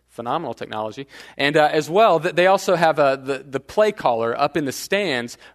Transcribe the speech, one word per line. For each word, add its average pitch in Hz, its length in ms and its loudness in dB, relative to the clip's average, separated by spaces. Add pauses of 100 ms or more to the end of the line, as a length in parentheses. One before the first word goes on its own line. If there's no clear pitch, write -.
phenomenal 123 480 -6
technology. 110 540 -8 (280)
And, 147 200 0
uh, 151 160 4
as 151 180 -2
well, 185 300 4
th-, 156 160 -4
they 175 100 4
also 190 300 2
have, 160 240 2
uh, 139 160 4
the, 135 220 -6
the 135 200 -10
play 214 320 0
caller 117 480 -2
up 143 180 -2
in 151 100 -2
the 127 60 -6
stands, 147 640 -4 (180)